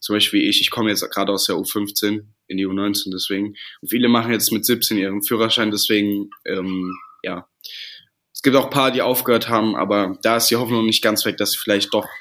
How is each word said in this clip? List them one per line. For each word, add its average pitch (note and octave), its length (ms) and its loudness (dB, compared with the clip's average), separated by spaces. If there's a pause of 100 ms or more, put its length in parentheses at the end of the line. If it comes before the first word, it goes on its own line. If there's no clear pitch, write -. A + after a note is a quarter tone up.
zum G#2 160 -2
Beispiel G#2 320 2
ich, G2+ 140 2
ich - 80 0
komme A2+ 180 0
jetzt G2+ 220 -2
gerade G2 200 0
aus G2 140 0
der F#2+ 140 0
U G2 60 -4
fünfzehn G#2 680 -4 (140)
in F#2+ 100 -6
die F#2+ 100 0
U F#2+ 60 -4
neunzehn, G2 400 -2
deswegen. G2+ 420 -4 (280)
Und - 80 -12
viele A#2+ 180 2
machen A#2 240 2
jetzt G#2+ 200 0
mit G#2 120 0
siebzehn A#2 320 0
ihren G2 260 -2
Führerschein, A2 480 0
deswegen, G#2 600 0 (160)
ähm, F#2 440 -4 (320)
ja. F2+ 240 -8 (840)
Es - 80 -16
gibt C3+ 160 4
auch B2+ 80 6
ein - 60 -8
paar, C3+ 200 2
die B2 120 0
aufgehört A#2+ 480 2
haben, A2 260 2
aber G2 460 0
da A#2 160 4
ist A2+ 80 2
die A#2 100 4
Hoffnung A#2 300 0
nicht A2 180 2
ganz A2 220 2
weg, G2+ 100 0
dass G2+ 160 0
sie - 60 -2
vielleicht G2+ 340 0
doch G#2 160 0 (120)